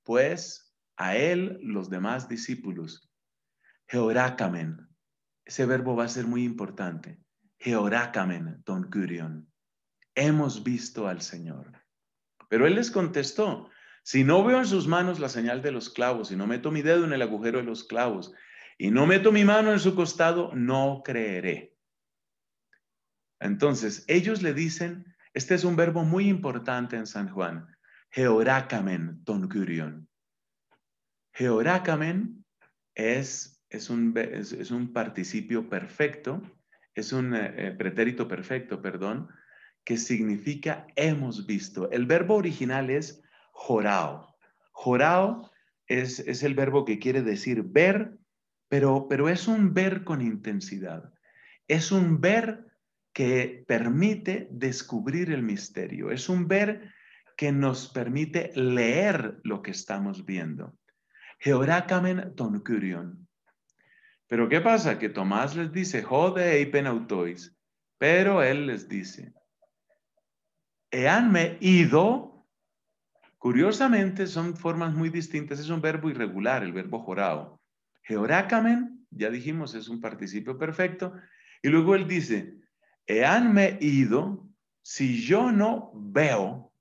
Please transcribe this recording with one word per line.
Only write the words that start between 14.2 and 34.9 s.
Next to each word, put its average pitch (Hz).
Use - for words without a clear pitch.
no 175
veo 254
en 254
sus 190
manos 175
la 139
señal 120
de 110
los 113
clavos, 120
y 95
no 98
meto 120
mi 156
dedo 165
en 151
el 131
agujero 113
de 120
los 113
clavos, 110
y -
no 131
meto 190
mi 208
mano 214
en 202
su 185
costado, 170
no 135
creeré". 98
Entonces, 107
ellos 185
le 160
dicen, 165
este -
es 175
un 175
verbo 165
muy 185
importante 123
en 110
San 101
Juan, 85
Heorákamen 110
ton 98
kyrion. 80
Heorákamen 165
es, 123
es -
un 117
ve-, 113
es, 101
es -
un 123